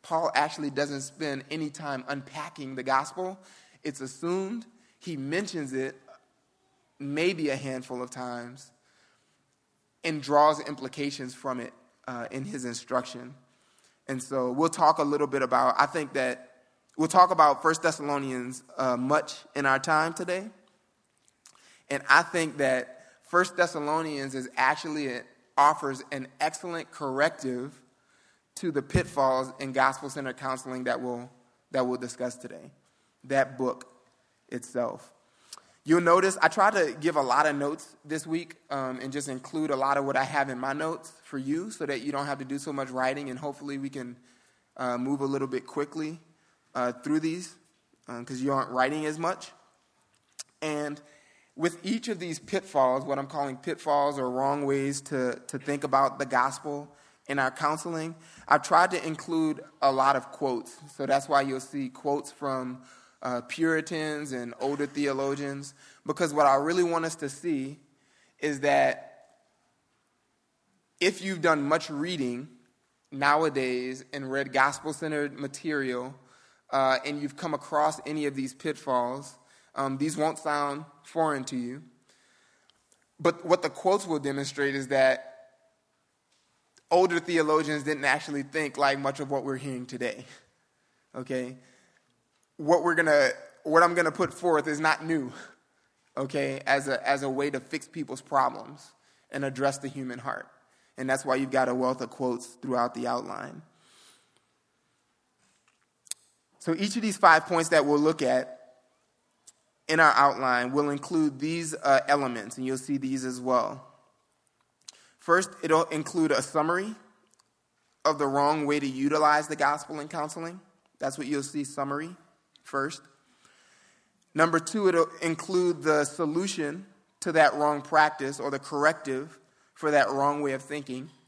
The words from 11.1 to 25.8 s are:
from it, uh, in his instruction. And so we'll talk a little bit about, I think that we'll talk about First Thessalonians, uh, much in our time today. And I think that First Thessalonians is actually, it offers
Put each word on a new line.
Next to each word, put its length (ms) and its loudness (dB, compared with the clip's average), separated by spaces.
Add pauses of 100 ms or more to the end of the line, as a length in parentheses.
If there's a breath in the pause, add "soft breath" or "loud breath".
from 260 -6
it, 120 -10 (360)
uh, 240 -8
in 120 -6
his 200 -8
instruction. 680 -6 (760 soft breath)
And 120 -4
so 300 -2
we'll 200 2
talk 280 4
a 60 2
little 240 0
bit 140 0
about, 360 4
I 80 6
think 280 -6
that 360 -4 (460)
we'll 100 2
talk 240 8
about 320 6
First 200 2
Thessalonians, 840 -2 (120)
uh, 200 2
much 400 0 (180)
in 120 0
our 120 4
time 360 2
today. 360 -6 (1400 soft breath)
And 200 -4
I 140 8
think 340 -2
that 560 -2 (160)
First 280 2
Thessalonians 800 -2
is 220 -6
actually, 500 0
it 200 -8 (300)
offers 540 4